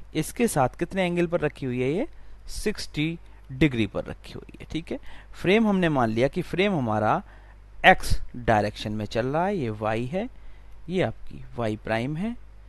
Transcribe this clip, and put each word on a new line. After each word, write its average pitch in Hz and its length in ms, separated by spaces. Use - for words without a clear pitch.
इसके 185 320
साथ 135 220
कितने 185 360
एंगल 175 220
पर 165 120
रखी 147 260
हुई 123 160
है? 131 100
ये 220 160
सिक्सटी 165 720
डिग्री 127 360
पर - 160
रखी - 300
हुई - 260
है। - 120
ठीक 160 200
है, 277 80
फ्रेम 214 260
हमने 185 220
मान 127 200
लिया 113 180
कि 170 140
फ्रेम 185 360
हमारा 113 460
एक्स - 360
डायरेक्शन 110 560
में 107 140
चल 117 200
रहा 156 200
है, 202 120
ये 123 120
वाई 110 360
है, 185 240
ये 180 120
आपकी 127 420
वाई 110 200
प्राइम 117 420
है, 226 200